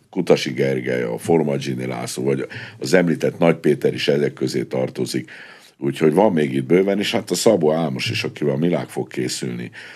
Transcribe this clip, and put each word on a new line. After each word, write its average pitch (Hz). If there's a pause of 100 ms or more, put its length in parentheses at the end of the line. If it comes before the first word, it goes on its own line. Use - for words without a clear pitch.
(100)
Kutasi 82
Gergely, 64
a 57
Formagini 71
László, 64
vagy 65 (320)
az 65
említett 82
Nagy 85
Péter 71
is -
ezek 71
közé 65
tartozik. - (480)
Úgyhogy 71
van 98
még 76
itt 67
bőven, 95
és 101
hát 113
a -
Szabó 85
Ámos 69
is, 57
akivel 71
a 67
Milák 80
fog 64
készülni, 60 (240)